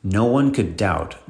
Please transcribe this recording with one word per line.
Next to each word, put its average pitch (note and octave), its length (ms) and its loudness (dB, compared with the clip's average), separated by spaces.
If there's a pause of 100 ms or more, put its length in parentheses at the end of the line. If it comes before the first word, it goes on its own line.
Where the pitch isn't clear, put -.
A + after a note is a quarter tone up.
No G#2 220 0
one C3+ 280 2
could E2+ 240 -2
doubt F2 380 -2 (140)